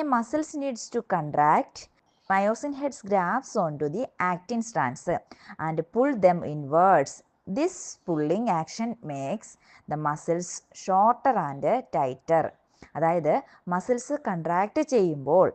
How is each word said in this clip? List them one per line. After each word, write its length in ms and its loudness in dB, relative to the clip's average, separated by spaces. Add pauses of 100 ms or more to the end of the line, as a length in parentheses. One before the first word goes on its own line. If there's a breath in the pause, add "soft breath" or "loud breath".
a 20 -4 (100)
muscles 360 -2 (120)
needs 200 -6 (120)
to 80 -2 (120)
contract, 640 2 (540)
myosin 480 0
heads 180 -6 (120)
grabs 420 0 (120)
onto 300 -2
the 100 -4 (280)
actin 360 -4
strands 380 -4 (600 loud breath)
and 120 -2 (160)
pull 160 4 (160)
them 120 6 (140)
inwards. 640 4 (420)
This 180 0 (320)
pulling 380 0 (180)
action 280 -6 (220)
makes 380 -8 (400 soft breath)
the 160 -4
muscles 440 -2 (340)
shorter 500 4 (140)
and 180 -6 (300)
tighter." 480 2 (520 loud breath)
അതായത് 460 2 (260 loud breath)
മസിൽസ് 500 -2 (100)
കൺട്രാക്ട് 540 0
ചെയ്യുമ്പോൾ 720 4